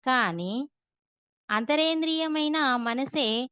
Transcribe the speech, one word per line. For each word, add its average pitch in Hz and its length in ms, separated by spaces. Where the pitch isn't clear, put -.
కానీ 196 480
అంతరేంద్రియమైన 311 1080
మనసే 254 440